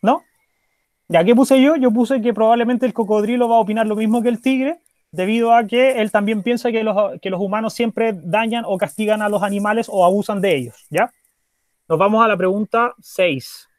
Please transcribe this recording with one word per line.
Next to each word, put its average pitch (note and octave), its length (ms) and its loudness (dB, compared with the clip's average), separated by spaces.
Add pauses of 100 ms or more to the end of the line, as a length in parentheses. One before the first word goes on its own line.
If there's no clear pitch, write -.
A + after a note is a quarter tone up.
¿No? C4+ 200 2 (880)
Ya, E3 140 4
¿qué A3+ 100 6
puse C4+ 280 4
yo? C#4+ 140 4
Yo B3+ 140 2
puse B3 300 0
que A3+ 140 -2
probablemente A#3 500 2
el A#3+ 80 -2
cocodrilo A3 560 0
va A#3 80 2
a A3+ 40 4
opinar G#3+ 260 -2
lo G#3+ 100 -4
mismo A3 260 0
que A3+ 60 0
el A#3 140 -4
tigre, C4+ 400 -2 (280)
debido A3+ 440 0
a A#3 120 4
que B3+ 360 2
él G#3+ 100 -2
también G#3 300 0
piensa A#3+ 280 -2
que A3 140 -2
los, G3+ 380 -2
que F#3+ 80 -6
los F3+ 100 -4
humanos G#3 320 -4
siempre A3+ 400 -2
dañan G#3+ 540 -4
o G3 100 -4
castigan G#3+ 460 -2
a G#3 80 0
los G3+ 120 0
animales G#3 480 -2
o F#3+ 140 2
abusan G3+ 380 0
de F#3+ 120 2
ellos, B2 360 -8
¿ya? E3 200 -2 (760)
Nos D#3+ 100 0
vamos G#3 240 2
a A3+ 60 4
la G#3 80 2
pregunta G#3 640 -2
seis. - 680 -4 (120)